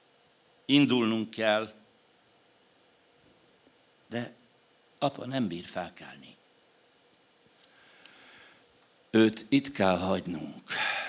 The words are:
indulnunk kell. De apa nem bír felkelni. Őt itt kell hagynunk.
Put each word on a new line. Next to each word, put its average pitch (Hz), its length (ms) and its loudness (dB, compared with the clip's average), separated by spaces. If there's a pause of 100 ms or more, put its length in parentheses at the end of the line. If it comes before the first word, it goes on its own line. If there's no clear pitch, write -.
(640)
indulnunk 120 680 2
kell. 110 420 0 (2250)
De 117 280 -8 (640)
apa 139 280 -4
nem 131 200 -2
bír 85 180 -6
felkelni. - 720 -12 (2750)
Őt 110 380 4
itt 139 240 0
kell 95 260 2
hagynunk. 87 720 -6 (360)